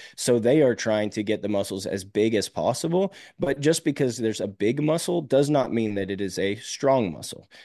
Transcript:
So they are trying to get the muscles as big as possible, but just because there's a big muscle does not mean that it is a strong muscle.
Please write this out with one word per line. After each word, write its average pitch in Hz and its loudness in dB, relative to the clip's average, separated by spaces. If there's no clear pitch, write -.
So 123 2
they 127 4
are 127 4
trying 107 0
to 107 -4
get 104 -2
the 104 -4
muscles 101 -4
as 95 -6
big 107 2
as 98 0
possible, 165 0
but 139 -2
just 160 2
because 139 0
there's 110 -2
a 101 -4
big 110 0
muscle 165 0
does 139 4
not 143 2
mean 110 0
that 98 -2
it 98 -4
is 95 -4
a 98 0
strong 123 0
muscle. - -14